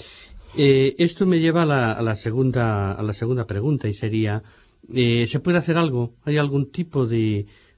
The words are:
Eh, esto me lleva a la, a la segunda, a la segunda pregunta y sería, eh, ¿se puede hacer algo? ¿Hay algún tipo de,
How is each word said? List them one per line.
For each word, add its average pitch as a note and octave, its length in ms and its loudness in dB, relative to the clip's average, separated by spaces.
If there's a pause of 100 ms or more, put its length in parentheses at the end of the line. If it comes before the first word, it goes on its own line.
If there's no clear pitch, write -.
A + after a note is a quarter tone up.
(560)
Eh, C3+ 420 4
esto E3+ 280 0
me F3 140 2
lleva E3 240 2
a - 20 2
la, C3+ 260 2
a A2 100 -4
la A2+ 140 0
segunda, A#2 800 0
a G#2 100 -6
la G#2+ 100 -2
segunda A#2 320 -4
pregunta A2+ 440 -2
y G#2 40 -2
sería, G#2+ 500 -2 (500)
eh, A#2+ 340 2
¿se C3+ 120 -2
puede F3 180 0
hacer E3 200 0
algo? B2+ 360 -2 (120)
¿Hay D3 120 0
algún C#3 320 0
tipo C#3+ 380 -4
de, A2 400 0 (300)